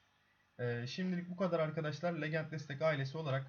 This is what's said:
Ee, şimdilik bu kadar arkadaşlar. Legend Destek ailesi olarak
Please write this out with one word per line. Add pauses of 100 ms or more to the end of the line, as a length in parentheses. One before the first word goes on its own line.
(600)
Ee,
şimdilik
bu
kadar
arkadaşlar.
Legend
Destek
ailesi
olarak